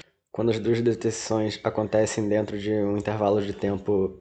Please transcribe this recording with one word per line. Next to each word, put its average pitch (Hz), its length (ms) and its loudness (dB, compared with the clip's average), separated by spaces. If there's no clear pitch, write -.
quando 113 180 0
as 110 80 2
duas 113 220 0
detecções 110 840 -2
acontecem 107 640 0
dentro 104 320 0
de 101 140 -2
um 104 240 2
intervalo 104 460 2
de 98 100 -4
tempo 98 680 -2